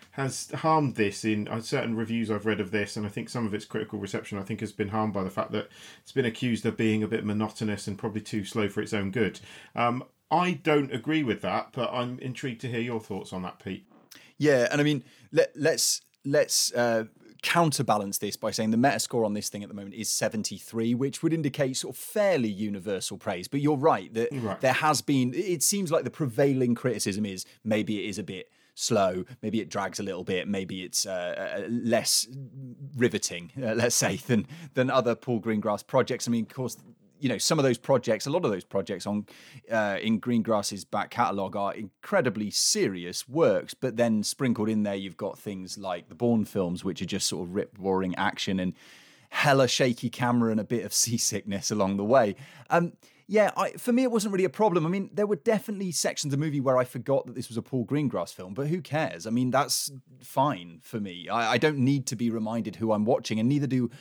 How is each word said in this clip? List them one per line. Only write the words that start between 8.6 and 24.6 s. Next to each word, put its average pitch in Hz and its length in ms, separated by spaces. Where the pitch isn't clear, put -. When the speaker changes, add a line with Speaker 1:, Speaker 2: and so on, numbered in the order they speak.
Speaker 1:
for 107 140
its 110 120
own 98 180
good. 98 280
Um, 120 280
I 180 220
don't 147 380
agree 151 300
with 107 200
that, 104 300
but - 220
I'm 123 240
intrigued 127 440
to 131 60
hear 120 120
your 117 200
thoughts 98 320
on 92 120
that, - 200
Pete. 95 220
Speaker 2:
Yeah, 139 320
and 147 100
I - 20
mean, 147 200
let, 160 240
let's, - 460
let's, - 480
uh, 117 320
counterbalance 110 720
this 101 180
by 107 140
saying 110 220
the 113 60
Metascore 117 460
on 104 100
this 104 160
thing 101 120
at 104 80
the 104 60
moment 101 180
is 110 160
seventy-three, 113 840
which 135 260
would 160 100
indicate 143 460
sort 127 180
of - 40
fairly 180 500
universal 98 680
praise. 90 320
But 143 140
you're 147 160
right 123 380
that 117 160
Speaker 1:
Right. 113 280
Speaker 2:
there 131 140